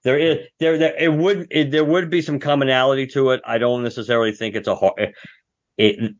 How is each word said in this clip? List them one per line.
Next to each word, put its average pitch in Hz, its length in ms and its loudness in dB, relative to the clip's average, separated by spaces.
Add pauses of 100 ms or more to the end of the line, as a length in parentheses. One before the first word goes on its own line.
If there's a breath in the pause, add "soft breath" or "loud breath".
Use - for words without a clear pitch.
there 131 140 2
is, 156 300 0 (120)
there, 160 180 2
there, 160 200 0
it 165 160 2
would, 175 380 0
it, 147 200 0
there 156 140 2
would 170 240 0
be 170 120 0
some 147 180 -4
commonality 135 680 0
to 135 240 2
it. 127 140 0
I 117 140 -2
don't 123 240 0
necessarily 117 480 -2
think 107 240 -6
it's 104 120 -8
a 98 80 0
har-, - 200 2 (800 loud breath)
it, 107 420 0